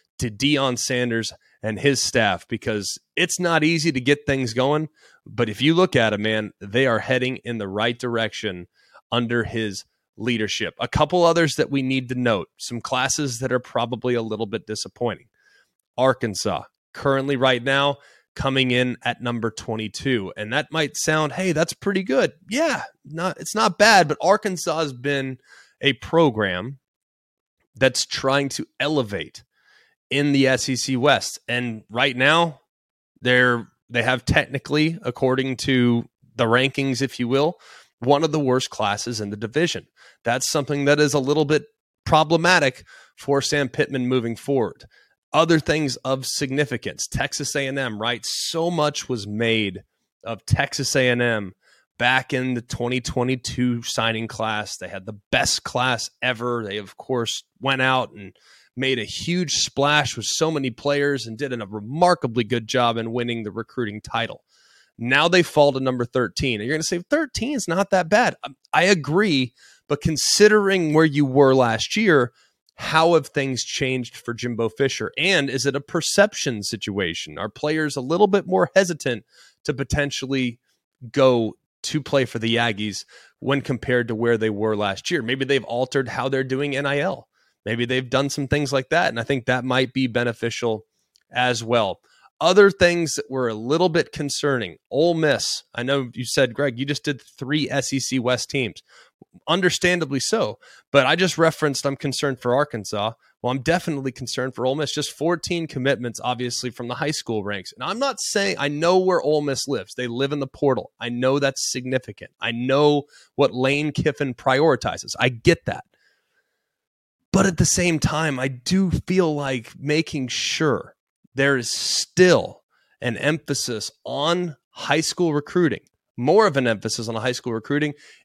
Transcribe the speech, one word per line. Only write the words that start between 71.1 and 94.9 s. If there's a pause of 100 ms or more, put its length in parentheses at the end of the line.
were
last
year, (480)
how
have
things
changed
for
Jimbo
Fisher?
And
is
it
a
perception
situation?
Are
players
a
little
bit
more
hesitant (400)
to
potentially (500)
go (280)
to
play
for
the
Aggies (360)
when
compared
to
where
they
were
last
year?
Maybe
they've
altered
how
they're
doing
N
I
L. (380)
Maybe
they've
done
some
things
like
that,
and
I
think
that
might
be
beneficial (460)
as
well. (420)
Other
things
that
were
a
little
bit
concerning, (160)